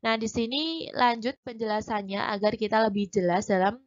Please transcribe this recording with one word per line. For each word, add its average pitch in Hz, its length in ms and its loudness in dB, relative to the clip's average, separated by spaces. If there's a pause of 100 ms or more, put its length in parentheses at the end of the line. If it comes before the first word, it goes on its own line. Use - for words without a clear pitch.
Nah, 226 160 0
di 220 80 -2
sini 294 640 -2
lanjut 240 560 0
penjelasannya 214 800 -4
agar 214 320 0
kita 220 320 2
lebih 202 160 0
jelas 180 400 2
dalam 202 400 4